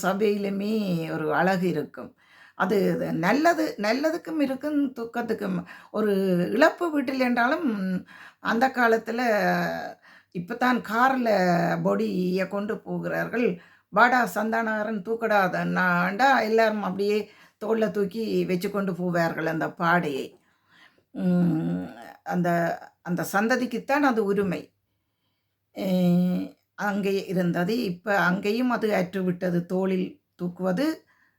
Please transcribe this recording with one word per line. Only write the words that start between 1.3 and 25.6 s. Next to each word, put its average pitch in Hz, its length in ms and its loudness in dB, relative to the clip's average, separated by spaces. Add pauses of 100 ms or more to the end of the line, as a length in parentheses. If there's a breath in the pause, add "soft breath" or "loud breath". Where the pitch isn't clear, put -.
அழகு 180 340 2
இருக்கும். 143 480 -6 (400 soft breath)
அது, 190 380 2
அது 165 200 -4
நல்லது, 294 640 2
நல்லதுக்கும் 311 640 -2
இருக்கும், 285 540 -2
துக்கத்துக்கும். 226 720 -6 (260 loud breath)
ஒரு 196 460 2 (140)
இழப்பு 320 400 2
வீட்டில் 269 280 -2
என்றாலும் 240 840 0 (340 loud breath)
அந்த 233 280 0
காலத்துல 226 500 2 (1160 loud breath)
இப்பதான் 240 480 -2
கார்ல 202 1000 2
பொடியை 190 640 0
கொண்டு 202 300 -6
போகிறார்கள். 175 840 -2 (280 loud breath)
"வாடா 233 460 4
சந்தானகாரன், 220 640 -2
தூக்கடா 220 400 0
அதன்னாண்டா" 180 1000 2
எல்லாரும் 220 420 2
அப்படியே 202 480 0 (340 loud breath)
தோள்ல 220 260 0
தூக்கி 202 540 0
வச்சு 185 260 -2
கொண்டு 196 200 -2
போவார்கள் 175 540 0
அந்த 156 260 -2
பாடையை. 160 680 0 (720 soft breath)
உம், 175 800 0 (300)
அந்த, 170 560 0 (220)
அந்த 170 300 -4
சந்ததிக்குத்தான் 240 680 0
அது 233 240 2
உரிமை. 196 500 -2 (1040)